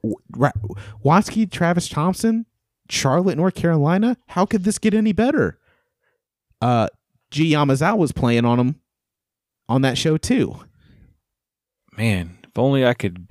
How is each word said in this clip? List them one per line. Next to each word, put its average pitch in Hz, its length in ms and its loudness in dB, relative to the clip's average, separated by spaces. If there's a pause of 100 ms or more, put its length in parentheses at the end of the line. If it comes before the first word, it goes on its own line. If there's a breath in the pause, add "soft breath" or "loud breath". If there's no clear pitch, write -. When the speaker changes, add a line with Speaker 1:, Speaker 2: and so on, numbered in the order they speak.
Speaker 1:
wa-, 110 140 -6 (220)
Ra-, 131 140 0 (520 loud breath)
Watsky, 190 480 2
Travis 175 380 -2
Thompson, 220 560 -2 (440)
Charlotte, 175 480 0
North 180 180 0
Carolina. 170 600 0 (120)
How 180 180 0
could 202 180 -2
this 202 160 -2
get 214 140 0
any 220 180 2
better? 214 480 0 (1000)
Uh, 117 260 2 (440)
G 156 200 2
Yamazawa's 151 600 2
playing 117 320 2
on 120 140 2
'em 127 160 0 (920)
on 131 140 0
that 135 160 0
show, 160 200 0
too. 240 380 -2 (1400 soft breath)
Speaker 2:
Man, 95 460 -2
if - 140 -14
only 135 280 2
I 123 80 2
could 90 380 -8